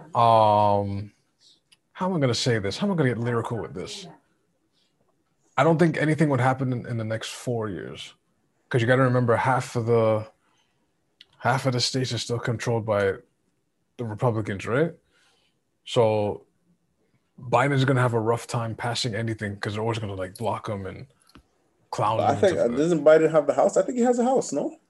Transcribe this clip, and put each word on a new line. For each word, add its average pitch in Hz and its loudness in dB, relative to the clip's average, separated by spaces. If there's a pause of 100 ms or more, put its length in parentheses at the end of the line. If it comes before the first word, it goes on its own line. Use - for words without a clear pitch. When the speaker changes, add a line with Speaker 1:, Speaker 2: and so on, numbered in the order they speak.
(140)
Speaker 1:
Um, 104 4 (800)
how 185 -6
am 190 -2
I 151 0
gonna 123 2
say 117 0
this? 98 -4
How 208 -4
am 202 -2
I 180 -2
gonna 135 2
get 110 -4
lyrical 117 -4
with 135 -10
this? 87 -12 (1500)
I 135 4
don't 160 6
think 165 4
anything 151 2
would 127 2
happen 131 0
in, 120 -6
in 120 -6
the 110 -6
next 110 -6
four 113 -6
years, 67 -12 (540)
'cause 123 0
you 113 2
gotta 127 4
remember 123 2
half 123 -2
of 113 -2
the, 110 2 (1120)
half 131 0
of 127 2
the 123 -2
states 123 -2
are 113 -4
still 117 -4
controlled 113 -2
by 101 2 (840)
the 123 -8
Republicans, 107 -4
right? 143 0 (920)
So 107 0 (920)
Biden 127 0
is 135 2
gonna 131 2
have 120 2
a 113 0
rough 117 -2
time 113 -6
passing 117 -6
anything, 107 -6
'cause 104 -6
they're 107 -4
always 113 -2
gonna, 101 -6
like, 92 -8
block 104 -6
him 98 -6
and - -12 (840)
clown 110 0
Speaker 2:
But - 0
Speaker 1:
him 101 4
Speaker 2:
I 131 4
Speaker 1:
and - -2
Speaker 2:
think, 190 4
Speaker 1:
stuff 156 -2
Speaker 2:
uh, 101 2
Speaker 1:
like 120 -2
that. 143 0
Speaker 2:
doesn't 160 0
Biden 156 6
have 151 2
the 139 0
House? 139 2
I 185 4
think 247 -6
he 233 2
has 247 2
a 233 0
House, 254 0
no? 214 -4 (140)